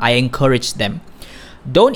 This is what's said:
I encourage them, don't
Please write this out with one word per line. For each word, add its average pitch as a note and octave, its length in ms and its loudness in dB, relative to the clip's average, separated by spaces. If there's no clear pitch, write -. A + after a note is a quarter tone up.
I A#2+ 160 2
encourage B2+ 540 0
them, G#2+ 260 -4
don't A3 240 2